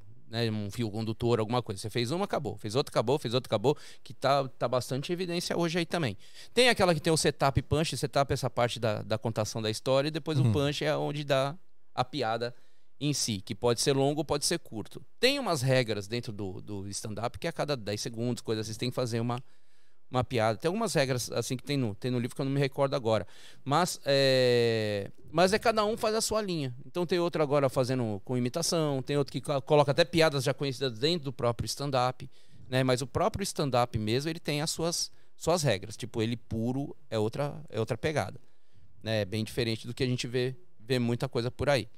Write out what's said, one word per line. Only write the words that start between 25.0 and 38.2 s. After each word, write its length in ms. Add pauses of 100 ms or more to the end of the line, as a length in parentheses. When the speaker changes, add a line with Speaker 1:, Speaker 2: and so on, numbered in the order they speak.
Speaker 1:
mas 220
é 60
cada 260
um 120
faz 180
a 60
sua 200
linha. 340 (100)
Então 200
tem 140
outro 220
agora 280
fazendo 540
com 140
imitação, 640
tem 160
outro 140
que 100
co-, 200
coloca 300
até 140
piadas 380
já 100
conhecidas 460
dentro 260
do 80
próprio 320
stand-up, 640 (400)
né? 140
Mas 180
o 60
próprio 360
stand-up 540
mesmo, 320
ele 100
tem 220
as 80
suas, 420 (240)
suas 280
regras. 340
Tipo, 240
ele 160
puro 580 (140)
é 80
outra, 380 (140)
é 100
outra 180
pegada, 420 (600)